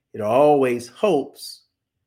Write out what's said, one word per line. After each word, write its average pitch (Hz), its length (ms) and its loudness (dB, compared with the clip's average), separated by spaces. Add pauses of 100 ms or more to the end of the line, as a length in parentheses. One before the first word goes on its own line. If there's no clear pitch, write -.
(120)
It 110 80 -14
always 127 680 2
hopes. - 760 -4 (440)